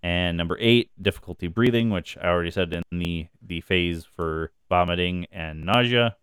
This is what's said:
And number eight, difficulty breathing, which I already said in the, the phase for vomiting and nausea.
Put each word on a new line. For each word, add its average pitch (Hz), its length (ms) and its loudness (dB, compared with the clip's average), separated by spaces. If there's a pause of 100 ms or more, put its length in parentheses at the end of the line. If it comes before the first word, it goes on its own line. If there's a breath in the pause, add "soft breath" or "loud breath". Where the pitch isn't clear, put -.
And 87 360 0
number 85 240 -2
eight, 117 300 4 (100)
difficulty 92 460 -4
breathing, 117 420 2
which 92 320 -4
I 87 60 -2
already 87 240 2
said 87 220 -2
in 85 180 -6
the, 85 360 -4 (140)
the 85 180 -8
phase 87 460 0
for 80 460 -6 (180)
vomiting 90 600 0
and 80 360 -10
nausea. 120 580 2